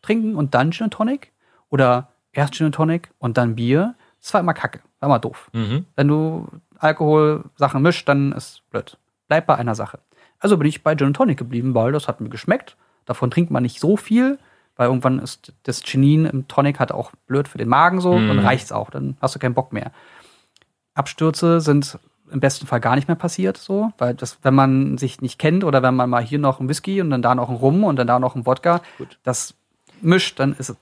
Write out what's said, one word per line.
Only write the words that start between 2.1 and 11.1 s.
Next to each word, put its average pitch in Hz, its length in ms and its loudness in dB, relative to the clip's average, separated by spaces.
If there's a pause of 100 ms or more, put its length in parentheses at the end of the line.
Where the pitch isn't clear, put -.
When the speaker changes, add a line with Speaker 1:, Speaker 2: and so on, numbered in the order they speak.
Speaker 1:
erst 139 220 -4
Gin 160 100 -2
und 147 100 0
Tonic 160 340 -2 (100)
und 120 180 -4
dann 117 180 0
Bier? 143 400 0 (260)
Das - 120 -14
war 196 80 2
immer 87 120 0
kacke. - 280 -8 (180)
War 139 80 -4
immer 127 120 4
doof. - 340 -12
Speaker 2:
Mhm. 117 320 -4 (100)
Speaker 1:
Wenn 143 140 2
du 156 380 -2 (300)
Alkoholsachen 151 1040 2
mischt, 165 280 2
dann 139 240 2
ist - 360 -14
blöd. - 280 -10 (320)
Bleib 165 160 2
bei 151 100 4
einer 117 200 -2
Sache. - 240 -10 (400)
Also 202 180 2
bin 147 100 2
ich - 160 -4
bei 156 120 2
Gin 139 120 0
und 143 60 2